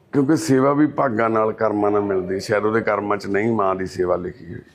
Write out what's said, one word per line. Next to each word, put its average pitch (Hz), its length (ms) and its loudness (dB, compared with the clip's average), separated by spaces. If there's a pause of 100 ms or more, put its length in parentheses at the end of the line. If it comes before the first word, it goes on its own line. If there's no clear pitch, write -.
(120)
ਕਿਉਂਕਿ 143 240 2
ਸੇਵਾ 135 380 2
ਵੀ 147 140 4
ਭਾਗਾਂ 117 420 0
ਨਾਲ, 110 220 2
ਕਰਮਾਂ 104 400 0
ਨਾਲ 104 100 2
ਮਿਲਦੀ, 95 380 -2
ਸ਼ਾਇਦ 104 260 0
ਉਹਦੇ 110 160 2
ਕਰਮਾਂ 104 360 -2
'ਚ 98 100 -10
ਨਹੀਂ 101 240 0
ਮਾਂ 98 240 0
ਦੀ 92 100 -4
ਸੇਵਾ 90 300 0
ਲਿਖੀ 87 300 -10
ਹੋਈ। 85 160 -14 (140)